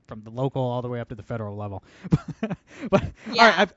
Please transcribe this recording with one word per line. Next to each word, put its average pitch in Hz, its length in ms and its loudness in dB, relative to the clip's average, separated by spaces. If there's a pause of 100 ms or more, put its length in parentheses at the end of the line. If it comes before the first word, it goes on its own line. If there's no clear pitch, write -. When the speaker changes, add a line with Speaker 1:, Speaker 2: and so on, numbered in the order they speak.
Speaker 1:
from 110 160 -16
the 110 80 -18
local 131 300 -4
all 123 220 -2
the 123 60 -8
way 123 100 -6
up 117 120 -8
to 127 40 -10
the 107 80 -14
federal 107 340 -8
level. 104 320 -10
<laughs> - 60 -20 (960)
But, 196 120 4
all - 0 -
right, - 100 -8 (200)
Speaker 2:
Yeah. 220 260 8
Speaker 1:
I've, - 180 2